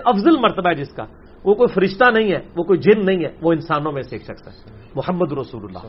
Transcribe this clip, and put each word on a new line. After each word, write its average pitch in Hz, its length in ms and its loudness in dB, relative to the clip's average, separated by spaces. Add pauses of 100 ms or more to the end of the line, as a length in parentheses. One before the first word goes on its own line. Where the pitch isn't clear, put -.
افضل 247 340 4
مرتبہ 190 300 0
ہے 170 60 2
جس 139 180 -10
کا، 117 120 -12 (400)
وہ 196 100 4
کوئی 240 200 2
فرشتہ 196 360 2
نہیں 220 220 2
ہے، 147 60 -2 (180)
وہ 170 80 -2
کوئی 180 140 2
جن 196 280 4
نہیں 185 180 0
ہے، 139 60 -6 (120)
وہ 165 100 2
انسانوں 151 400 -2
میں 135 100 -6
سے 120 140 -12
ایک 104 60 -12
شخص - 260 -16
ہے، - 320 -20 (140)
محمد 165 380 -2
رسول 117 320 -8
اللہ 92 140 -14 (100)